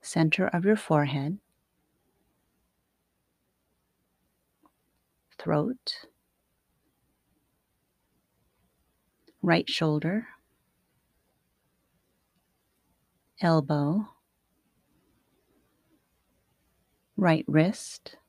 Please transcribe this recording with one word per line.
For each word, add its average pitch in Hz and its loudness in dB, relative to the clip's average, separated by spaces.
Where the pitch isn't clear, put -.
Center 160 0
of 180 -2
your 214 4
forehead, 147 0
throat, 165 -4
right 170 0
shoulder, 160 -2
elbow, 156 0
right 165 2
wrist - -2